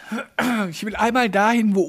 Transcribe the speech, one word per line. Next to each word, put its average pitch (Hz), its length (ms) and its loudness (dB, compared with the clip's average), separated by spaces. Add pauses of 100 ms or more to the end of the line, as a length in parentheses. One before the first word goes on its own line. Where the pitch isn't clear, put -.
<clears throat> 226 600 -4
ich 160 160 -10
will 208 100 -8
einmal 233 340 0
dahin, 208 460 2
wo 190 140 4